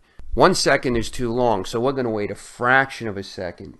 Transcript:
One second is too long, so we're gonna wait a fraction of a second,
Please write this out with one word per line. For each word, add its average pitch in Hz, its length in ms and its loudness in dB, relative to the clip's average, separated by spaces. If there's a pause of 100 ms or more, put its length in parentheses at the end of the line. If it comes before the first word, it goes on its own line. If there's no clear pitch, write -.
(340)
One 170 220 6
second 139 400 2
is 110 160 -2
too 120 200 -4
long, 117 320 2
so 117 160 -6
we're 127 120 0
gonna 127 180 -2
wait 104 220 -4
a 101 40 -10
fraction 127 720 0
of 98 100 -6
a 98 60 -6
second, 90 560 -10